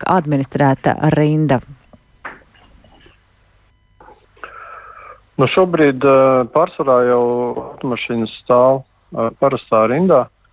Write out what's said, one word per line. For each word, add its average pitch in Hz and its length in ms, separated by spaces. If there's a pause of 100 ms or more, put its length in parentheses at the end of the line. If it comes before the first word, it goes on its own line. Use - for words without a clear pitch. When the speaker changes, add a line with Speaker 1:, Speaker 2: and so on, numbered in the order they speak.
Speaker 1:
administrēta 143 880 (140)
rinda? 151 500 (3750)
Speaker 2:
Nu, 135 100
šobrīd, 156 560
eh, 135 480
pārsvarā 143 600
jau 120 140 (400)
automašīnas 117 760
stāv, 131 460 (280)
eh, 113 260
parastā 127 500
rindā, 143 380 (260)